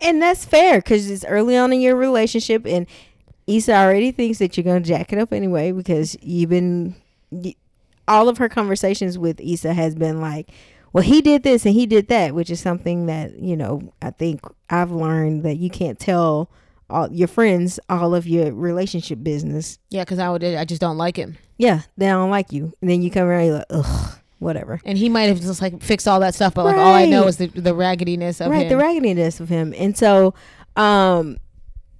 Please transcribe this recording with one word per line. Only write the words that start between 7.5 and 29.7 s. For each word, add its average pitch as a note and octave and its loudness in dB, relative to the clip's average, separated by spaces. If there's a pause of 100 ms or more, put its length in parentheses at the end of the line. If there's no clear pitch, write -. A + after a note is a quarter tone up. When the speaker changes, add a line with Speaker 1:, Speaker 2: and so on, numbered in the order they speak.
Speaker 1:
all A3 4
of A#3+ -8
her A#3+ 0
conversations G3 -2
with E3 -4
Issa E3+ -4
has D#3+ -2
been D#3+ -4
like, D#3 -10 (460)
"Well, F#3 4
he D4+ 6
did D4 4
this B3+ 2
and G3+ 4
he A#3+ 4
did G#3 2
that," F3+ 0
which E3+ -4
is E3+ -4
something F3 -4
that, D#3 -8
you F3+ -6
know, D3+ -8
I - -10
think D#3 -6 (300)
I've F3 -2
learned D#3 -2
that D#3 -4
you F3 -4
can't E3+ -6
tell E3+ 0 (400)
all D3 -4
your F3 0
friends F3+ 0 (120)
all F3 0
of E3+ -2
your E3 0
relationship E3+ -6
business. D3+ -6 (120)
Speaker 2:
Yeah, F#3+ -6
'cause F3+ -6
I F3+ -2
would, F3 -4
I E3+ -4
just E3 -6
don't E3+ -2
like E3+ -4
him. E3 -10 (220)
Speaker 1:
Yeah, A3 4 (180)
they F#3+ 2
don't F#3+ 2
like G3 -2
you. D3+ -8
And F#3 -2
then F3 2
you F3 -2
come F#3 0
around, F3 2
you're D#3 2
like, - -8
"Ugh." - -2 (340)
Whatever. E3 -8
Speaker 2:
And G3 -4
he A3 0
might A3+ 2
have G3 2
just, F3+ -6
like, F3+ -6
fixed - 0
all F#3+ 4
that F#3 2
stuff, F#3+ 0
but, F3+ 0
like, G4 4
all F#4+ 6
I F#4 8
know D4+ 6
Speaker 1:
Right. F#3+ 4
Speaker 2:
is F3+ -2
the, F3+ -4
the F3 -2
raggediness F3 -2
of E3+ -2
Speaker 1:
Right, D4 2
Speaker 2:
him. E3 -4
Speaker 1:
the C4 2
raggediness B3 0
of E3 -10
him. E3 -2